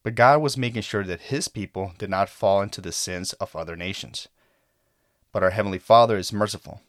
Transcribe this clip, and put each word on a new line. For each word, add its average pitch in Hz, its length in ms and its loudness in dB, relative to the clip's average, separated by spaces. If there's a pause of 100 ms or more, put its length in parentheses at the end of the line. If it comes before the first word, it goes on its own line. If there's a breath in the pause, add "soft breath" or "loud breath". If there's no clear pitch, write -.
but 117 140 -8
God 135 260 8
was 139 140 -2
making 120 280 -4
sure 101 200 -4
that 90 200 -6
his - 260 -6
people 95 480 -8
did 98 120 -10
not 95 200 0
fall 98 320 0
into 101 180 -8
the 85 140 -8
sins 92 400 -6
of - 200 -10
other 82 220 -10
nations. - 540 -10 (1040)
But 95 100 0
our 92 60 4
Heavenly 98 280 -2
Father 113 380 6
is 92 160 -4
merciful 101 580 -4